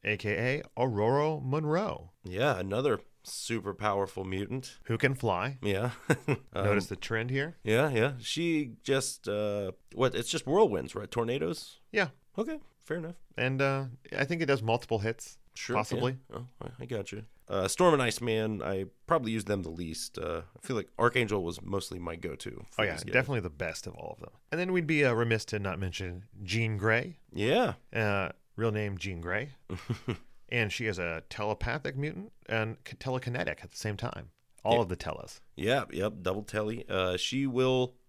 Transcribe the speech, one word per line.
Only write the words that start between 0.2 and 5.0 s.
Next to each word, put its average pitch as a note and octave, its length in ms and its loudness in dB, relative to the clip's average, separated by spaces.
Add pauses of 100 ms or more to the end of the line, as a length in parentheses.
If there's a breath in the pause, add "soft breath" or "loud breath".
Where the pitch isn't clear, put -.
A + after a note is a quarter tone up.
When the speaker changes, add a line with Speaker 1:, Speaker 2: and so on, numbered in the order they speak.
Speaker 1:
A - 40 -2
Aurora C3+ 600 4
Monroe. D3+ 680 0 (120)
Speaker 2:
Yeah, G#2 360 2
another G#2 420 2 (240)
super G2+ 500 -4
powerful G2 500 0
mutant. G2+ 600 -4
Speaker 1:
Who A2+ 140 0
can C3+ 160 2